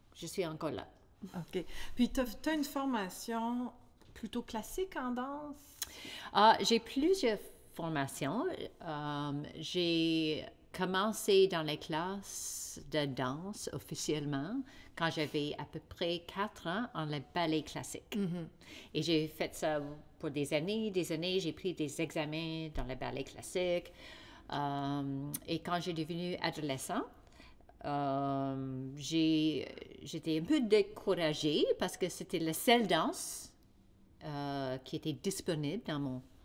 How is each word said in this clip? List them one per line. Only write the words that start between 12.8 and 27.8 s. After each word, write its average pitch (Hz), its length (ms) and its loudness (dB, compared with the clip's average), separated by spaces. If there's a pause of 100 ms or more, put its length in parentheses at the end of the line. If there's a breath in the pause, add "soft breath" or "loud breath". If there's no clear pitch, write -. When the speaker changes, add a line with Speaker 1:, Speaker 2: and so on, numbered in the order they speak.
Speaker 1:
de 143 160 2
danse 139 680 -4
officiellement 147 880 -2 (360 loud breath)
quand 165 140 2
j'avais 147 480 0
à 147 60 -8
peu 151 240 -10
près 170 380 -2
quatre 202 400 -6
ans 196 180 0 (100)
en 156 120 -2
le 147 140 -2 (140)
ballet 160 280 2
classique. - 540 -8
Speaker 2:
Mhm. 175 320 -2 (440 loud breath)
Speaker 1:
Et 156 100 0
j'ai 156 260 2
fait - 260 -4
ça 151 260 0 (380)
pour 156 120 -4
des 143 220 -2
années, 208 380 0
des 180 220 0
années. 180 280 0
J'ai 160 120 0
pris 180 200 -4
des 147 300 -2
examens 160 720 -2
dans 127 100 -2
le 127 120 -4
ballet 131 280 -4
classique. 175 680 -2 (600 loud breath)
Euh, 143 760 -2 (180)
et 165 120 -2
quand 175 200 -2
j'ai 175 140 -4
devenu 170 480 -2
adolescent, 160 600 -2 (840 loud breath)